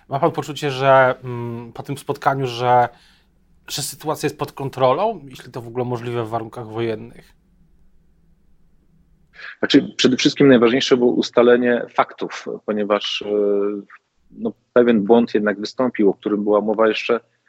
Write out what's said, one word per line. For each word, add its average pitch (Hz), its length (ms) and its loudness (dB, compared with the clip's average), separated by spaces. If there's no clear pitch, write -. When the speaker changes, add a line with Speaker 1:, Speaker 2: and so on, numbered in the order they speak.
Speaker 1:
ma 135 120 -4
pan 160 120 2
poczucie, 147 380 -6
że, 131 440 4
mm, 120 480 -10
po - 100 -16
tym 143 160 -8
spotkaniu, 139 480 -2
że, 123 420 2
że - 140 -8
sytuacja 147 440 -6
jest 139 120 -6
pod - 140 -6
kontrolą, 139 720 0
jeśli 131 280 -20
to 131 80 -10
w 117 80 -14
ogóle 123 160 -4
możliwe 120 400 -6
w 107 40 -12
warunkach 113 380 -8
wojennych? 113 800 -8
Speaker 2:
Znaczy, - 380 2
przede 127 200 2
wszystkim 143 320 2
najważniejsze 123 480 4
było 120 160 2
ustalenie 120 800 2
faktów, - 520 -6
ponieważ, 104 560 -4
e, 104 80 -8
no, 107 220 -8
pewien 120 320 4
błąd 117 300 4
jednak 104 260 0
wystąpił, 107 500 0
o - 40 0
którym 104 300 -4
była 104 160 2
mowa 110 280 0
jeszcze 113 320 -2